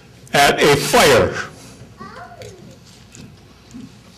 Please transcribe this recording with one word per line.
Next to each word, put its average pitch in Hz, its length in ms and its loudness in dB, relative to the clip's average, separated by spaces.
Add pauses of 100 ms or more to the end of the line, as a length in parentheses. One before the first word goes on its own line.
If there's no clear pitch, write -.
(340)
at 147 280 0
a 147 140 4
fire. 143 600 0 (2750)